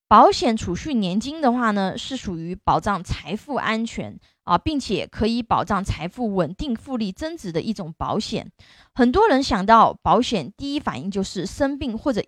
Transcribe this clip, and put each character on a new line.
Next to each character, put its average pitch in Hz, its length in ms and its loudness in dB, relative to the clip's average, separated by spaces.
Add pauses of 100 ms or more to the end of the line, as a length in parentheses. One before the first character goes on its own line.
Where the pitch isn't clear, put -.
保 262 240 10
险 262 240 2
储 185 200 -4
蓄 311 180 -6
年 196 260 0
金 285 220 -6
的 262 100 4
话 240 200 0
呢， 196 260 -2
是 - 180 -8
属 196 220 -8
于 165 160 -8
保 156 260 0
障 190 240 -4
财 - 320 -8
富 277 200 -10
安 220 280 -2
全， 175 320 -10 (280)
啊， 175 120 2
并 294 240 0
且 180 280 -4
可 - 180 -2
以 233 160 0
保 131 220 2
障 190 200 -2
财 170 240 -4
富 214 280 -6
稳 180 180 0
定 269 220 -4
复 262 220 -8
利 214 140 -4
增 320 240 -8
值 208 160 -10
的 160 80 -2
一 - 140 -4
种 165 240 -8
保 139 220 -4
险。 - 320 -8 (420)
很 254 180 4
多 392 160 6
人 277 140 4
想 196 240 0
到 214 260 8 (120)
保 180 180 4
险， 190 340 -4
第 277 200 -8
一 294 40 -2
反 143 220 -6
应 180 80 -6
就 196 140 -2
是 190 240 -6
生 277 320 -4
病 247 180 -6
或 277 160 -2
者 202 140 -2